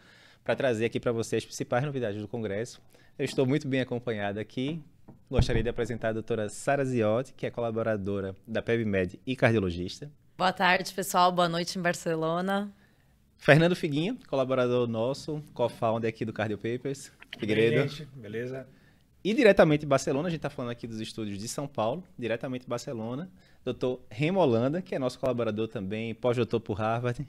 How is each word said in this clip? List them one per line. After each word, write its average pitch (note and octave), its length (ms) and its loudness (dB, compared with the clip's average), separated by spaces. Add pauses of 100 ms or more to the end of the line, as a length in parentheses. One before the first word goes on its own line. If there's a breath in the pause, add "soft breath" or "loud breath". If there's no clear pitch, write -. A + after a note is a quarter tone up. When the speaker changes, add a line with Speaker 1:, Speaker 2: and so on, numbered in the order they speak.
(460 loud breath)
Speaker 1:
pra A#2 100 0
trazer A#2 300 2
aqui A2+ 120 -2
pra B2 140 -2
você A2+ 240 -2
as A2 80 0
principais B2+ 400 -2
novidades A#2+ 380 -4
do G#2 60 -8
Congresso. A2 540 -6 (380 soft breath)
Eu C#3 60 -2
estou C3+ 200 0
muito C#3+ 220 0
bem C3 140 0
acompanhado G#2+ 580 -4
aqui. C#3 420 -6 (480)
Gostaria A#2+ 320 2
de A2+ 60 -2
apresentar A2+ 400 -4
a A2 60 0
doutora A2 340 -4
Sara C#3 380 0
Ziotti, A#2 480 0
que - 120 -8
é B2+ 60 -6
colaboradora G#2+ 840 -2 (140)
da A2 140 -4
peb A#2 240 0
med F#2+ 420 0
e B2+ 80 -2
cardiologista. F#2+ 720 0 (280)
Speaker 2:
Boa F3+ 160 2
tarde, F#3 400 2
pessoal. F3+ 400 2
Boa F3 160 2
noite E3+ 280 -4
em F#3 40 -4
Barcelona. F3 920 -2 (640 soft breath)
Speaker 1:
Fernando E3 400 6
Figuinha, E3+ 420 -2 (120)
colaborador B2 580 2
nosso, C3+ 560 -4 (100)
co-founder A2+ 540 0
aqui A2+ 160 -4
do A2 80 -2
Cardio G#2+ 260 -2
Papers. B2+ 500 -6
Speaker 3:
E - 40 -20 (220)
aí, - 80 -16
Speaker 1:
Figueiredo. A2+ 480 4
Speaker 3:
gente, D#3 160 -12 (100)
beleza? B2 500 -10 (580 soft breath)
Speaker 1:
E G#3 120 2
diretamente G3 460 8
de D#3 40 -8
Barcelona, C#3+ 440 2
a - 20 -2
gente D#3+ 100 -4
tá C#3 80 -4
falando B2 220 -6
aqui A#2+ 160 -10
dos A2 120 -8
estúdios G#2+ 380 -6
de G#2+ 100 -8
São C#3+ 200 -6
Paulo, C3 360 -2 (140)
diretamente B2 480 -4
de - 20 -16
Barcelona, A#2+ 640 -6 (340 soft breath)
doutor B2+ 460 -2
Remo E3 300 0
Holanda, C#3 420 4
que G3 140 -6
é - 20 0
nosso B2+ 220 -2
colaborador A2+ 480 0
também, A2 480 -6
pós-doutor A#2+ 440 2
por G#2+ 140 -6
Harvard. A#2 560 -2